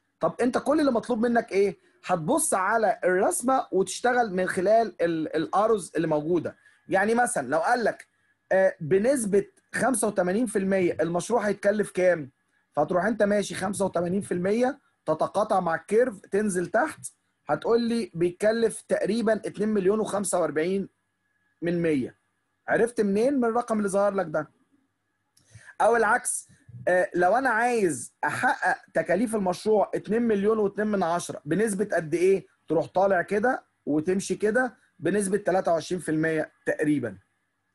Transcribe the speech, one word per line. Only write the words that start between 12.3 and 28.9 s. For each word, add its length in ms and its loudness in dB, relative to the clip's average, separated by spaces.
فتروح 320 0
انت 180 0
ماشي 320 0
خمسة 300 -4
وتمانين 360 -2
في 140 -6
المية، 460 0
تتقاطع 540 0
مع 140 0
الكيرف، 460 0
تنزل 460 -2
تحت، 340 -2
هتقول 340 2
لي 320 -2
بيتكلف 760 0
تقريبًا 440 0
اتنين 360 -4
مليون 320 2
وخمسة 400 -2
وأربعين 480 -2
من 200 -2
مية. 340 -2
عرفت 320 0
منين؟ 340 0
من 100 0
الرقم 340 -2
اللي 100 -2
ظهر 260 0
لك 140 -2
ده. 220 -4
او 160 4
العكس، 520 0
آه، 260 2
لو 220 4
انا 120 0
عايز 640 0
احقق 540 0